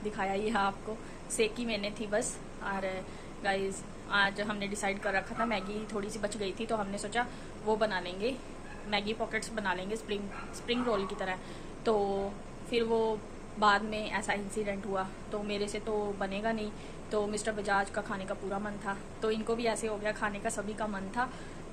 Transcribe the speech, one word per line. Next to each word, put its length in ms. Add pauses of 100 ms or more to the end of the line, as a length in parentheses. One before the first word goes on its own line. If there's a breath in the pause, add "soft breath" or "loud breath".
दिखाया, 300
ये 160
आपको 480 (340 loud breath)
सेकी 340
मैंने 260
थी 160
बस। 320 (240)
और 420 (380 loud breath)
गाइस, 400 (280)
आज 300
हमने 260
डिसाइड 320
कर 140
रखा 260
था, 60
मैगी 480
थोड़ी 160
सी 100
बच 180
गई 220
थी, 60
तो 100
हमने 220
सोचा 300 (380 loud breath)
वो 100
बना 240
लेंगे, 380 (500)
मैगी 260
पॉकेट्स 360
बना 240
लेंगे 220
स्प्रिंग, 340 (260)
स्प्रिंग 300
रोल 220
की 80
तरह। 240 (460 loud breath)
तो 460 (380)
फिर 140
वो 360 (400)
बाद 220
में 300
ऐसा 220
इंसिडेंट 520
हुआ, 220 (240)
तो 80
मेरे 280
से 120
तो 400
बनेगा 320
नहीं, 200 (400 loud breath)
तो 160
मिस्टर 240
बजाज 380
का 120
खाने 240
का 80
पूरा 260
मन 120
था, 260 (240)
तो 100
इनको 240
भी 100
ऐसे 220
हो 100
गया, 140
खाने 280
का 100
सभी 240
का 140
मन 140
था। 280 (440 loud breath)